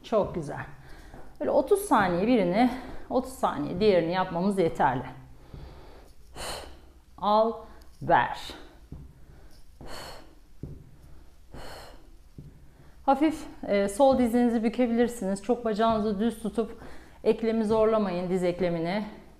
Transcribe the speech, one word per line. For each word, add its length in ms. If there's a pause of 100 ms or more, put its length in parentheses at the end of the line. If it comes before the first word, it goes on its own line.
Çok 320
güzel. 300 (760)
Böyle 100
otuz 300
saniye 460
birini, 440 (400)
otuz 220
saniye 480
diğerini 320
yapmamız 460
yeterli. 460 (2250)
Al, 340 (500)
ver. 360 (4000)
Hafif, 400 (200)
e, 220
sol 300
dizinizi 460
bükebilirsiniz. 760
Çok 220
bacağınızı 540
düz 240
tutup 400 (420)
eklemi 400
zorlamayın, 680
diz 140
eklemini. 600 (340)